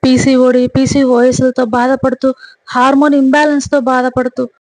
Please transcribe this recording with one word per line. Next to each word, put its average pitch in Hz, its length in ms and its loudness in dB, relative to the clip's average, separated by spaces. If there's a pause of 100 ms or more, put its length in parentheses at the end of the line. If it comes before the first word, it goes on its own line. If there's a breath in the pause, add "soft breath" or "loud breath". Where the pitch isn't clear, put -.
పీసీఓడి, 254 640 2
పీసీఓఎస్లతో 254 960 0
బాధపడుతూ, 262 680 -2 (360 loud breath)
హార్మోన్ 277 460 2
ఇంబ్యాలెన్స్తో 285 640 0
బాధపడుతూ 254 720 -4 (120)